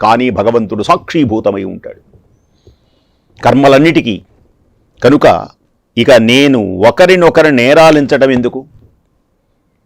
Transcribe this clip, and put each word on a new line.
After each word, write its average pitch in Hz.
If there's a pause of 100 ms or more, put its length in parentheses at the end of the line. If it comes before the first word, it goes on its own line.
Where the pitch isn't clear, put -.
కానీ 117
భగవంతుడు 107
సాక్షీభూతమై 110
ఉంటాడు - (1400)
కర్మలన్నిటికీ. 135 (840)
కనుక 127 (500)
ఇక 117
నేను 117
ఒకరినొకరు 165
నేరాలించడం 143
ఎందుకు? 127 (1200)